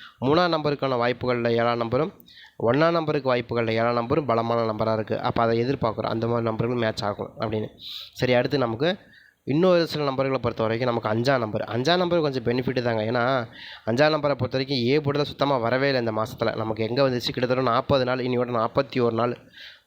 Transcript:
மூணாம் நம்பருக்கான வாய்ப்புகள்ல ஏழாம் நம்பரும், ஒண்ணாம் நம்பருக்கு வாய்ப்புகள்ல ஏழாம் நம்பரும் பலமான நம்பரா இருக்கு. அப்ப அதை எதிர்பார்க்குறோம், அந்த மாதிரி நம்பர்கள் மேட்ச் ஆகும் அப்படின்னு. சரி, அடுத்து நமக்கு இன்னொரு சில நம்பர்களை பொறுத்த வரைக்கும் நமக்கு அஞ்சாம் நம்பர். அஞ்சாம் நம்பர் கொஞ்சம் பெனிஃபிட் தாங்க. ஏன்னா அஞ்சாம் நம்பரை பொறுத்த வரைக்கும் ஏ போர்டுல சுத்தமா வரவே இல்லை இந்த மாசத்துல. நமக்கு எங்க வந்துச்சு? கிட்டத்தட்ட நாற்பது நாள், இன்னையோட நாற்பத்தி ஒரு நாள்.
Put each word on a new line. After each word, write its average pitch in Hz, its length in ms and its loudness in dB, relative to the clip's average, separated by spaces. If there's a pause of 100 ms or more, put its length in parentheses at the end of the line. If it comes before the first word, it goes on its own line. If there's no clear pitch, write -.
(200)
மூணாம் 165 320 2
நம்பருக்கான 143 440 -2
வாய்ப்புகள்ல 120 540 0
ஏழாம் 117 260 2
நம்பரும், 127 340 -2 (480)
ஒண்ணாம் 143 320 2
நம்பருக்கு 151 380 0
வாய்ப்புகள்ல 120 400 0
ஏழாம் 113 240 2
நம்பரும் 127 320 0
பலமான 117 400 2
நம்பரா 110 280 0
இருக்கு. 110 260 -2
அப்ப 117 220 -2
அதை 117 180 2
எதிர்பார்க்குறோம், 117 520 -2
அந்த 113 160 -2
மாதிரி 117 160 0
நம்பர்கள் 117 340 -2
மேட்ச் 110 260 -2
ஆகும் 104 360 -4
அப்படின்னு. 107 300 -4 (440)
சரி, 127 200 0
அடுத்து 127 240 2
நமக்கு 127 320 0 (580)
இன்னொரு 170 400 4
சில 147 160 -4
நம்பர்களை 135 360 0
பொறுத்த 117 240 -2
வரைக்கும் 113 260 0
நமக்கு 113 200 0
அஞ்சாம் 120 300 2
நம்பர். 107 220 -2
அஞ்சாம் 135 360 0
நம்பர் 175 240 2
கொஞ்சம் 131 220 -2
பெனிஃபிட் 123 400 0
தாங்க. 113 200 0
ஏன்னா 117 200 0 (640)
அஞ்சாம் 151 280 4
நம்பரை 147 220 0
பொறுத்த 127 220 -4
வரைக்கும் 131 260 -2
ஏ 131 140 2
போர்டுல 143 240 0
சுத்தமா 139 360 -2
வரவே 123 300 0
இல்லை 131 140 0
இந்த 113 120 -2
மாசத்துல. 110 420 -2
நமக்கு 110 280 -4
எங்க 123 180 2
வந்துச்சு? 131 300 0
கிட்டத்தட்ட 127 320 0
நாற்பது 127 420 2
நாள், 127 140 0
இன்னையோட 123 340 0
நாற்பத்தி 123 480 0
ஒரு 117 140 2
நாள். 117 200 0 (520)